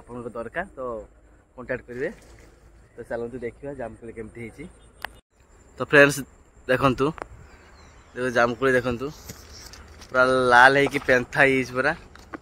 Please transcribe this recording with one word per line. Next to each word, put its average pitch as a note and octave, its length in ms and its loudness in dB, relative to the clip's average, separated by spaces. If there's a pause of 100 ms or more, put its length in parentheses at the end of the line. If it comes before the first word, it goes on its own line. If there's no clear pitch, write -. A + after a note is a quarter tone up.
ଆପଣଙ୍କ A#2+ 260 -14 (100)
ଦରକାର A#2 300 -10 (100)
ତ C3+ 40 -14 (760)
contact B2 320 -10
କରିବେ। B2+ 220 -8 (840)
ତ - 40 -20 (120)
ଚାଲନ୍ତୁ A#2 260 -8 (100)
ଦେଖିବା C#3 340 -12
ଜାମୁକୋଳି A2+ 380 -14
କେମିତି G#2+ 260 -16
ହେଇଛି। A#2 200 -18 (1120)
ତ - 20 -8 (100)
friends, C#3+ 300 6 (480)
ଦେଖନ୍ତୁ, B2+ 380 0 (1080)
ଦେଖ B2 120 -6 (120)
ଜାମୁକୋଳି A#2+ 340 0
ଦେଖନ୍ତୁ, B2 340 -2 (1000)
ପୁରା B2+ 140 2 (300)
ଲାଲ B2+ 280 10
ହେଇକି C#3 180 0 (100)
ପେନ୍ଥା B2+ 320 0
ହେଇଯାଇଛି C3 380 2
ପୁରା। C#3 140 -2 (500)